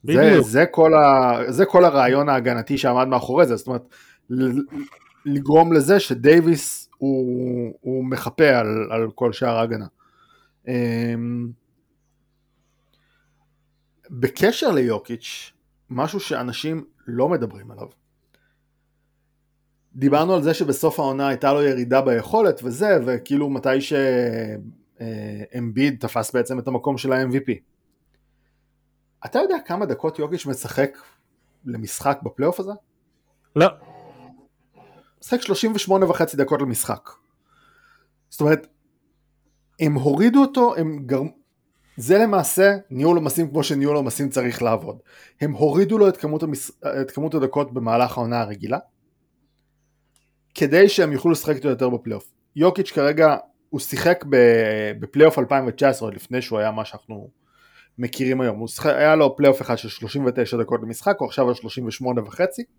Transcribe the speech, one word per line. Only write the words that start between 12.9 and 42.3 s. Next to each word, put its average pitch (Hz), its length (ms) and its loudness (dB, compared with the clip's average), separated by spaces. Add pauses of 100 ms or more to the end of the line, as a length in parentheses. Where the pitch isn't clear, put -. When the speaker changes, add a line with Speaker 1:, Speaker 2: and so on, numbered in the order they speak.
Speaker 1:
בקשר 196 600 -2
ליוקיץ', 120 840 -6 (380)
משהו 156 300 -6
שאנשים 143 640 -8 (220)
לא 123 220 0
מדברים 110 420 -6
עליו. 107 160 -18 (2000)
דיברנו 143 400 2
על 175 80 0
זה 156 120 2
שבסוף 156 460 -2
העונה 139 280 -2
הייתה 135 240 0
לו 147 100 2
ירידה 131 380 2
ביכולת 135 640 0
וזה, 160 420 0
וכאילו 139 440 -2
מתי 135 300 -2
ש-, 139 120 -8 (1080)
אה, 107 420 -10 (160)
אמביד 123 420 -2
תפס 113 340 -6
בעצם 123 240 -2
את 120 100 -8
המקום 131 300 -4
של 131 140 -4
ה-M 131 160 -2
V 123 60 -4
P. 131 400 -6 (1500)
אתה - 120 -4
יודע 381 260 -2
כמה 190 220 -6
דקות 160 320 -6
יוקיץ' 151 280 -8
משחק 135 520 -4 (680)
למשחק 120 580 -6
בפלייאוף 147 380 -4
הזה? 196 120 -10 (840)
Speaker 2:
לא. 160 100 4 (1500)
Speaker 1:
משחק 247 220 -4
שלושים 220 320 -2
ושמונה 190 360 0
וחצי 160 260 0
דקות 139 260 0
למשחק. 117 480 -6 (1200)
זאת - 100 -14
אומרת, 151 260 2 (1120)
הם 151 140 0
הורידו 151 460 2
אותו, 254 360 2
הם 156 300 -4
גרם-, 135 240 -2 (680)
זה 147 220 2
למעשה 196 580 2 (140)